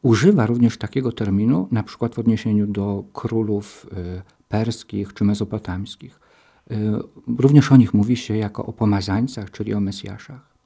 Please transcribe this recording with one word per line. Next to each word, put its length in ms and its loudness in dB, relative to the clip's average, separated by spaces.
używa 440 4
również 320 2
takiego 340 -4
terminu, 600 0
na 120 0
przykład 320 -6
w 40 -6
odniesieniu 480 0
do 360 -4
królów, 800 -4
y, 280 -8
perskich 640 -4
czy 100 -2
mezopotamskich. 960 -4
Y, 40 -6
również 340 6
o 60 10
nich 160 6
mówi 240 2
się 200 -6
jako 280 -6
o 80 -10
pomazańcach, 800 -2
czyli 220 -6
o 60 -2
Mesjaszach. 760 -10